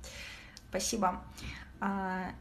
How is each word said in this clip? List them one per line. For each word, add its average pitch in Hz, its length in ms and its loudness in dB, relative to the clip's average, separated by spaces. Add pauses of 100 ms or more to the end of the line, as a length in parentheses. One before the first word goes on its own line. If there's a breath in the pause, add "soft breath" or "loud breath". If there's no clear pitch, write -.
(720 loud breath)
спасибо. 196 520 4 (580 loud breath)
А, 185 600 2